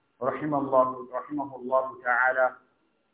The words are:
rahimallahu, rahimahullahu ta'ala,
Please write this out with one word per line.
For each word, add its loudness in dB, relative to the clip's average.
rahimallahu, 0
rahimahullahu -4
ta'ala, 2